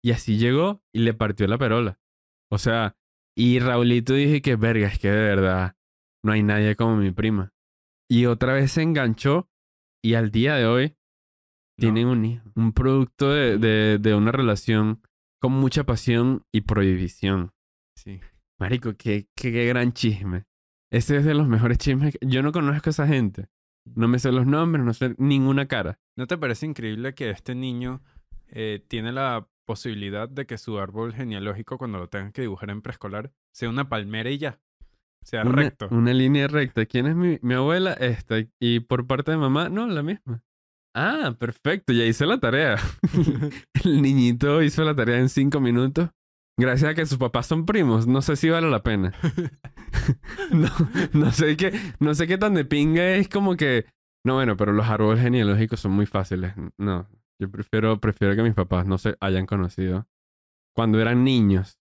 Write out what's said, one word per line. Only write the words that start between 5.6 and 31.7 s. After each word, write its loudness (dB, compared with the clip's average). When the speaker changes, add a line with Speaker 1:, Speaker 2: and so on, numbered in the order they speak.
Speaker 1:
no 2
hay 2
nadie 2
como 2
mi 2
prima". -2
Y 4
otra 0
vez 0
se 0
enganchó 0
y 2
al 0
día 2
de 2
hoy 2
Speaker 2:
No. -14
Speaker 1:
tienen 2
un 2
hijo, -6
un 2
producto 2
de, 2
Speaker 2:
Mm. 0
Speaker 1:
de, 4
de 4
una 2
relación 0
con 0
mucha 2
pasión 0
y 2
prohibición. 0
Speaker 2:
Sí. -18
Speaker 1:
Marico, -4
qué, -4
qué, -6
qué 0
gran 0
chisme. -4
Ese 0
es 2
de 2
los 2
mejores 2
chismes 0
que... -6
Yo 0
no 0
conozco -2
a 0
esa 0
gente. 0
No -2
me 2
sé 0
los 2
nombres, 2
no 0
sé -4
ninguna 2
cara. -6
Speaker 2:
¿No -8
te -4
parece -4
increíble -8
que -8
este -10
niño, -8
eh, -10
tiene -6
la -4
posibilidad -8
de -10
que -14
su -10
árbol -8
genealógico, -10